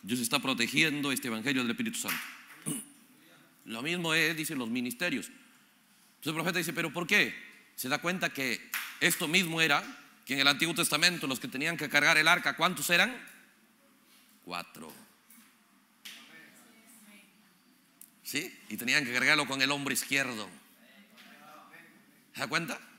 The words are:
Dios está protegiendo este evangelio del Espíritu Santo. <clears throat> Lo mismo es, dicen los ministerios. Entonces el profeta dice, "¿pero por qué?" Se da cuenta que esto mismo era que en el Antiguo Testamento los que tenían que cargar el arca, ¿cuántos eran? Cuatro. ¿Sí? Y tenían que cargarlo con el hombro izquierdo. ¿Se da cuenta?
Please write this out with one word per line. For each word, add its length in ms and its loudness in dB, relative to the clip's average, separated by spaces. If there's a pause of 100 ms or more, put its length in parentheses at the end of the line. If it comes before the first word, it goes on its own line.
Dios 140 -2
está 180 0
protegiendo 720 0
este 180 -4
evangelio 340 0
del 80 0
Espíritu 260 -2
Santo. 220 -6 (460)
<clears throat> 1000 -14
Lo 160 -8
mismo 320 -2
es, 240 4
dicen 220 -4
los 100 -2
ministerios. 560 -2
Entonces 1000 -18
el 80 -2
profeta 240 0
dice, 140 -2
"¿pero 200 -2
por 140 -4
qué?" 260 4 (420)
Se 140 -6
da 80 0
cuenta 340 -2
que 380 -4 (300)
esto 280 2
mismo 340 4
era 220 4 (400)
que 120 -4
en 60 2
el 60 6
Antiguo 280 2
Testamento 500 2
los 140 -2
que 80 -8
tenían 280 -4
que 140 -6
cargar 300 6
el 80 6
arca, 280 4
¿cuántos 360 0
eran? 280 2 (1200)
Cuatro. 500 -10 (3250)
¿Sí? 340 -6 (140)
Y 80 -8
tenían 280 2
que 80 -4
cargarlo 340 2
con 160 -4
el 80 2
hombro 200 -2
izquierdo. 560 -2 (1900)
¿Se 60 -6
da 60 -2
cuenta? 320 -2 (200)